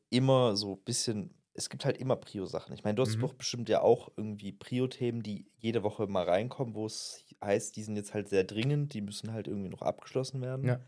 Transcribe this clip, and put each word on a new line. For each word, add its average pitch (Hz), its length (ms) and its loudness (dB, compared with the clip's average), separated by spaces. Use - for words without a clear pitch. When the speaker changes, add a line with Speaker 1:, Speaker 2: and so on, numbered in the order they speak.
Speaker 1:
immer 127 480 6
so 101 180 -4
ein - 80 -14
bisschen, 110 500 -2
es - 160 -6
gibt 135 160 -6
halt 135 120 0
immer 131 180 0
Prio-Sachen. - 580 -6
Ich - 100 -10
meine, 107 120 0
du 127 80 4
hast 110 140 2
Speaker 2:
Mhm. 113 40 -2
Speaker 1:
doch - 120 -2
bestimmt 117 360 -6
ja 101 120 4
auch - 360 6
irgendwie 104 340 -6
Prio-Themen, 123 720 -2
die 104 220 -8
jede 113 260 0
Woche 104 240 0
mal 95 180 2
reinkommen, 110 500 2
wo 107 100 -2
es - 380 -10
heißt, 104 320 2
die 110 80 -10
sind 107 120 -4
jetzt 101 180 -6
halt 101 140 -2
sehr 95 160 4
dringend, 143 500 0
die 107 80 -4
müssen 104 320 -6
halt 110 140 -6
irgendwie 98 220 -4
noch - 120 -10
abgeschlossen - 600 -2
werden. 131 260 -4
Speaker 2:
Ja. 123 200 2